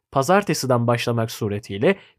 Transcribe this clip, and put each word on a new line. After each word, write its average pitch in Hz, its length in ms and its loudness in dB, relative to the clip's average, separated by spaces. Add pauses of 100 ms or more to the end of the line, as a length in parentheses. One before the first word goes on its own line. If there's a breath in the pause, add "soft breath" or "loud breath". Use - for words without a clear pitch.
(120)
pazartesiden 151 760 2
başlamak 117 440 0
suretiyle 104 680 -2 (220 loud breath)